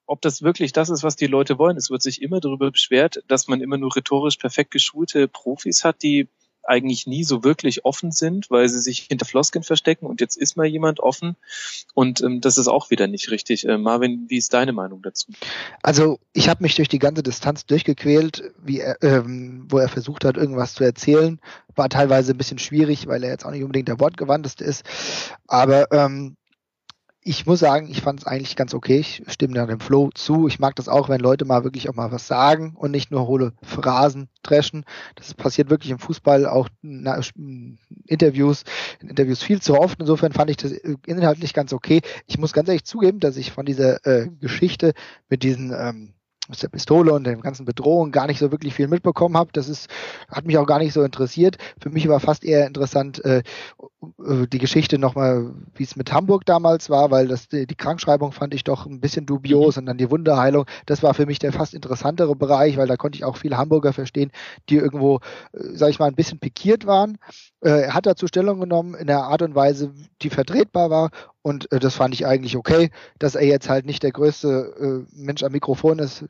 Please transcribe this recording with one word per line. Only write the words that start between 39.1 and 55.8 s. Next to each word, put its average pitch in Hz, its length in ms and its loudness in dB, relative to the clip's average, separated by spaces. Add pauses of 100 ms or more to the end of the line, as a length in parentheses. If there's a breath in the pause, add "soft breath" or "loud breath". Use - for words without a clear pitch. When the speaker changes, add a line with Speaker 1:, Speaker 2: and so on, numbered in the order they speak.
Speaker 2:
Interviews 135 320 0
viel 202 200 0
zu 147 180 2
oft. 170 220 0
Insofern 156 320 0
fand 151 160 2
ich 147 80 -2
das 139 140 -8 (340)
inhaltlich 165 480 0
ganz 143 200 -2
okay. 160 280 2 (260 loud breath)
Ich - 100 -6
muss 151 140 -4
ganz 151 160 0
ehrlich 180 180 0
zugeben, 202 360 2
dass 139 160 0
ich 131 140 -10
von 139 140 -10
dieser, 131 400 2
äh, 127 240 2 (120)
Geschichte 160 500 0 (380 loud breath)
mit 127 140 -2
diesen, 131 340 -2
ähm, 113 360 -8 (360)
mit 127 120 -14
der - 60 -4
Pistole 160 460 4
und 143 100 0
den 120 160 -4
ganzen 135 260 -10
Bedrohungen 143 460 0
gar 135 160 0
nicht 143 120 -4
so 143 120 2
wirklich 147 220 -6
viel 143 160 -2
mitbekommen 170 480 2
hab. 165 160 2
Das 139 160 -4
ist, - 180 -12 (400 loud breath)
hat 147 180 -8
mich 160 120 2
auch 143 100 4
gar 147 120 4
nicht 156 120 0
so 151 100 2
interessiert. 143 540 2 (240 loud breath)
Für 143 100 -10
mich 156 200 0
war 143 100 6
fast 151 240 0
eher 147 240 4
interessant, 139 560 -2
äh, 131 200 2 (840 loud breath)
äh, 127 240 0
die 131 60 -4
Geschichte 135 420 0
nochmal, 127 540 0 (200)
wie 139 100 -8